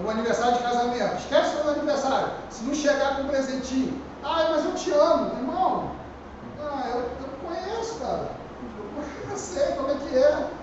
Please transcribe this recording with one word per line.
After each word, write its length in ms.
o 40
aniversário 480
de 60
casamento. 540
Esquece 400
o 120
aniversário. 600
Se 140
não 100
chegar 440
com 60
um 40
presentinho, 720
"Ai, 280
mas 120
eu 100
te 180
amo." 440
Irmão, 560
ah, 320
eu, 60
eu 280
não 220
conheço, 500
cara. 300
Eu 340
não 80
sei 360
como 180
é 40
que 200
é, 320